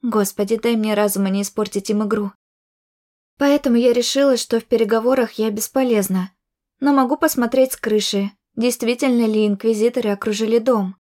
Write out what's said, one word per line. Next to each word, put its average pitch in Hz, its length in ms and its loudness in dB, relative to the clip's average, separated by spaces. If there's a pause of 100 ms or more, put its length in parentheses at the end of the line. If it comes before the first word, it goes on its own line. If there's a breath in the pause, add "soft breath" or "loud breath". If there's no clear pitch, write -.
Господи, 214 540 0
дай 233 200 0
мне 214 180 0
разума 202 340 0
не 196 140 -2
испортить 202 480 -6
им 208 140 0
игру. 208 280 -4 (1040)
Поэтому 285 400 2
я 240 160 4
решила, 262 440 2
что 233 240 -2
в - 40 -18
переговорах 226 680 0
я 220 180 -2
бесполезна, 208 840 -2 (460)
но 285 140 2
могу 269 240 2
посмотреть 262 560 0
с - 40 -10
крыши, 208 540 -2 (260)
действительно 240 680 0
ли 214 200 2
инквизиторы 220 640 0
окружили 214 480 -2
дом. 220 380 0 (140)